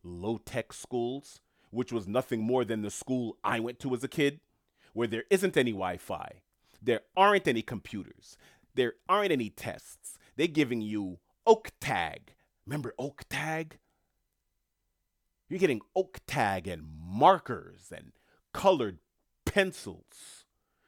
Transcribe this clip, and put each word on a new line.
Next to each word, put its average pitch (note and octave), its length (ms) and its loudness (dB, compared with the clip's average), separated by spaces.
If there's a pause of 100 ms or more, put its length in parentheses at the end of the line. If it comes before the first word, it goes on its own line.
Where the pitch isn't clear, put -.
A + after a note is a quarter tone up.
low-tech G2+ 680 -6
schools, B2 680 -6 (280)
which A#2+ 220 -6
was A2 160 -4
nothing A#2 340 -2
more B2 220 2
than A2 180 -4
the G#2 100 -6
school B2 520 -4
I A2+ 160 0
went A#2+ 200 -6
to C3 140 -4
as A#2+ 120 -4
a - 20 -4
kid, D3 320 0 (540)
where A#2 140 0
there A2+ 220 -4
isn't F#3+ 280 2
any B2 140 4
Wi-Fi, F2+ 720 -6 (400)
there A2+ 200 2 (160)
aren't G3 300 6
any A#2 140 2
computers, - 760 -12 (360)
there B2 200 2 (160)
aren't G3 240 4
any A#2 160 0
tests. - 680 -12 (200)
They're D#3 100 2
giving C3+ 340 2
you G#2 380 -4 (280)
oak A3 320 8
tag. F2 540 -4 (320)
Remember C3 340 -6
oak C3+ 300 -8
tag? D#3 500 -6 (1700)
You're F3+ 120 -6
getting D3 200 4 (160)
oak F#3 320 -2
tag G2 400 0
and E2 160 -8 (160)
markers G#2+ 960 2
and - 160 -18 (400)
colored B2 480 2 (460)
pencils. - 1000 -4 (440)